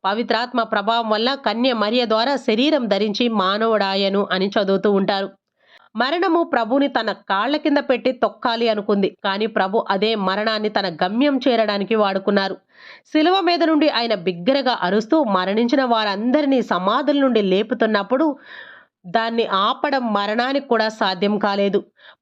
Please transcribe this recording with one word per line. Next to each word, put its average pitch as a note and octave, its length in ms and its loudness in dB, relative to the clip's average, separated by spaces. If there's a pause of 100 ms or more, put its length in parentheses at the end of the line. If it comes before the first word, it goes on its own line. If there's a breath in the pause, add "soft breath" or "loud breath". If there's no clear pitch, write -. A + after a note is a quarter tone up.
"పవిత్రాత్మ A#3 580 -2
ప్రభావం A3 480 -2
వల్ల A3+ 240 0
కన్య B3 380 0
మరియ A#3 340 0
ద్వారా A3+ 300 0
శరీరం B3 500 0
ధరించి G3+ 420 0
మానవుడాయను" G3 1040 0
అని F#3+ 160 0
చదువుతూ G3 440 0
ఉంటారు. G3 380 0 (680 soft breath)
మరణము E4+ 460 0
ప్రభుని C#4 460 0
తన A3+ 240 -2
కాళ్ల G#3+ 440 -2
కింద D4 220 0
పెట్టి B3+ 340 0
తొక్కాలి A3+ 560 -2
అనుకుంది, G#3 560 0
కానీ G3+ 220 -2
ప్రభు G#3 440 0
అదే G#3 240 0
మరణాన్ని G#3 540 -2
తన G3+ 200 -2
గమ్యం A3+ 600 0
చేరడానికి G#3 460 0
వాడుకున్నారు. G3 640 0 (500 loud breath)
శిలువ F4 340 2
మీద F4 240 2
నుండి D#4 240 4
ఆయన A#3 260 -2
బిగ్గరగా G3 680 -2
అరుస్తూ G#3+ 420 2
మరణించిన G#3+ 600 0
వారందరినీ A#3+ 800 0
సమాధుల A#3+ 560 0
నుండి B3 240 2
లేపుతున్నప్పుడు A3 920 0 (720 loud breath)
దాన్ని A3+ 400 0
ఆపడం B3 680 0
మరణానికి A#3+ 560 -2
కూడా A3 200 2
సాధ్యం G3+ 500 0
కాలేదు. G3+ 460 0 (380 loud breath)